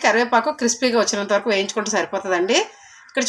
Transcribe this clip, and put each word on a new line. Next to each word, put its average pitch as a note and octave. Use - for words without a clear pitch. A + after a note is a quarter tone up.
కరివేపాకు A#3
క్రిస్పీగా A#3+
వచ్చినంత G3+
వరకు G#3
వేయించుకుంటే G3+
సరిపోతుందండి. F#3+
ఇక్కడ B3+